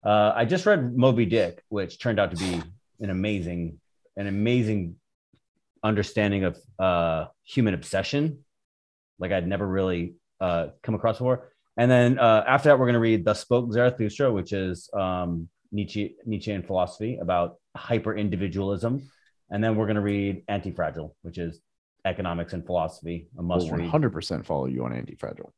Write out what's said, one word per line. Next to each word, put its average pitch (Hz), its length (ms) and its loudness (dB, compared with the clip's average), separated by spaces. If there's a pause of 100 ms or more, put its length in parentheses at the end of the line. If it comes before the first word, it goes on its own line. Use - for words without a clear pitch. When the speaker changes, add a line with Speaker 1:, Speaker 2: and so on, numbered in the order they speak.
Speaker 1:
Uh, 104 280 4
I 117 120 2
just 180 200 0
read 135 300 4
Moby 120 300 4
Dick, 101 420 0
which 98 320 -6
turned 110 200 0
out 92 120 2
to 87 60 -6
be 87 240 -2 (400)
an 101 80 -4
amazing, 87 680 -4 (360)
an 101 120 -6
amazing 107 680 0 (880)
understanding 104 600 0
of, 85 120 -2 (220)
uh, 85 460 2 (180)
human 110 300 0
obsession, 135 680 -4 (760)
like 90 140 -4
I'd 90 160 0
never 98 200 -2
really, 92 480 -2 (260)
uh, 85 260 0 (160)
come 110 120 -2
across 110 220 0
before. 123 360 -2 (240)
And 120 120 4
then, 123 300 6
uh, 113 280 8
after 139 220 4
that, 135 100 8
we're 127 80 4
gonna 120 120 4
read 113 240 4
Thus 104 160 2
Spoke 120 320 0
Zarathustra, 123 600 2
which 95 200 -2
is, 92 420 -4
um, 90 540 -2 (240)
Nietzsche, 101 440 -6 (100)
Nietzschean 101 380 -4
philosophy 95 540 -4
about 87 400 -2 (200)
hyper 110 380 -2
individualism. 101 960 -4 (400)
And 104 140 -2
then 110 120 2
we're 107 120 0
gonna 104 140 0
read 101 460 -2
Antifragile, 82 720 -6
which 85 160 -14
is 85 240 -8 (440)
economics 87 480 -4
and 87 120 -8
philosophy, 82 720 -4
a 87 40 -10
must 87 260 0
Speaker 2:
We'll 80 100 -4
Speaker 1:
read. 85 60 -2
Speaker 2:
one 85 80 -4
hundred 143 200 2
percent 78 340 -6
follow 69 200 -2
you 62 200 -4
on 62 60 -6
Antifragile. - 680 -12